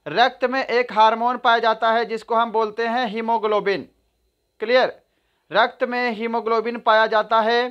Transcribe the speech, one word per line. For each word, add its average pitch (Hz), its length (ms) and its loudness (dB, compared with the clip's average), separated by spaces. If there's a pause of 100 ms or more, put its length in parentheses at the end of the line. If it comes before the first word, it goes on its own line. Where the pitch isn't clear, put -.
रक्त 233 380 0
में 254 200 -2
एक 240 280 -2
हार्मोन 226 440 2
पाया 233 220 2
जाता 226 340 0
है 233 120 0
जिसको 220 300 -6
हम 226 180 0
बोलते 220 340 -2
हैं 240 220 -2
हीमोग्लोबिन। 214 800 -2 (720)
क्लियर? 233 400 2 (500)
रक्त 233 340 0
में 247 280 -2
हीमोग्लोबिन 226 680 -4
पाया 220 260 4
जाता 214 340 0
है 233 200 2 (100)